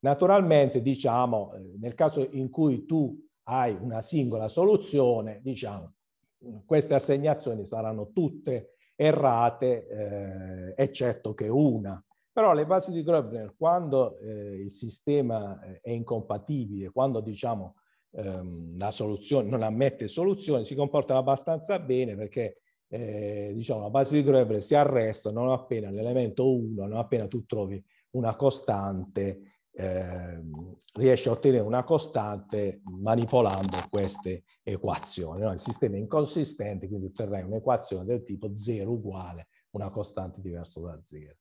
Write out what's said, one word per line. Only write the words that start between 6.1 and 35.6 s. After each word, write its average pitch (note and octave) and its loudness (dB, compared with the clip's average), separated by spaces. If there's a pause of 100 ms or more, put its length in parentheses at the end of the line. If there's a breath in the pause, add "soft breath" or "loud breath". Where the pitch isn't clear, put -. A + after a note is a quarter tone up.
queste D3+ 4
assegnazioni C#3 2
saranno A2 -4
tutte C3+ -2 (220 soft breath)
errate, B2+ 4
eh, F#2+ -8
eccetto B2 0
che G#2+ -4
una. A2 2 (280)
Però A3 6
le D3+ 4
basi F#3 2
di E3 -4
Gröbner, A#2 0
quando, D#3 2
eh, G#2 -10
il G2+ -8
sistema, A2+ -2
eh, F#2+ -18
è A#2 -8
incompatibile, A2 -4
quando, B2+ 0
diciamo, G#2+ -6 (360)
ehm, F2+ -10
la G2+ -2
soluzione G#2+ -2
non A#2 0
ammette A2+ 0
soluzione, E3 0
si C#3 -10
comportano C#3 2
abbastanza D#3 0
bene B2+ 0
perché, G#2+ -6 (280 soft breath)
eh, G#2 -6
diciamo, A2+ -4
la G#2 -6
base C3+ 4
di D3 6
Gröbner B2 4
si - 2
arresta B2 4
non A#2+ 0
appena A#2 -2
l'elemento B2 2
uno, A2+ -4
non G#2+ -4
appena A#2 0
tu A2+ -6
trovi G2 -4 (280)
una A#2 0
costante, G2 0 (320 loud breath)
ehm, F2+ -6 (180)
riesci B2+ 4
a A#2 2
ottenere B2 4
una A#2+ 0
costante G#2 -2
manipolando G2 2 (140)
queste F#2+ -4 (180)
equazioni, F2+ -6
no? G#2+ 0
Il F2+ -4
sistema A#2 -2